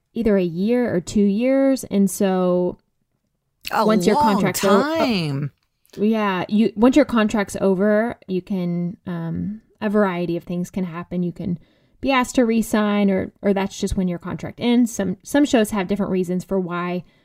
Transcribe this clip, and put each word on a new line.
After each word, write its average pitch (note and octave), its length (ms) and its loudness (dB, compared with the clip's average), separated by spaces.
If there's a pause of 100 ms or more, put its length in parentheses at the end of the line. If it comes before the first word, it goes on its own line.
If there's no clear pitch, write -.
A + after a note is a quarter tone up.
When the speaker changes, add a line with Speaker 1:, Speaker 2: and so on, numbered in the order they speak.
(140)
Speaker 1:
either A3 240 2
a F#3 60 2
year G#3 500 0
or F3+ 80 0
two G#3 220 0
years, C4 640 2
and G3 240 2
so F#3 680 0 (960)
Speaker 2:
A A3 140 2
Speaker 1:
once G#3 220 2
your A3 80 4
Speaker 2:
long D4 180 4
Speaker 1:
contract's F#3+ 300 0
o-, G3+ 180 6
Speaker 2:
time. G3 720 0 (460)
Speaker 1:
yeah, G#3 500 0
you, G#3+ 280 2
once B3 200 4
your C#4+ 100 6
contract's G#3+ 560 0
over, G#3 560 0 (100)
you F#3 140 -4
can, F3 640 -4
um, F3 560 -6 (200)
a G#3+ 80 -2
variety F3 480 0
of E3 80 -10
things F3+ 260 -6
can F#3+ 140 -4
happen. F3 380 -6
You F3 80 -4
can F3 280 -6 (420)
be C4 100 -2
asked B3+ 240 -2
to B3 100 -2
re-sign, G#3+ 680 0
or, - 200 -2 (100)
or G3+ 120 0
that's G3 260 -6
just G3 180 -4
when F#3 100 0
your E3+ 120 -4
contract - 420 -10
ends. A#3+ 320 2
Some, F#3 300 -4
some C#4+ 220 2
shows A3 260 2
have F#3+ 160 -2
different G3 240 -2
reasons F3+ 340 -2
for G3 140 -2
why, F3 440 -4 (220)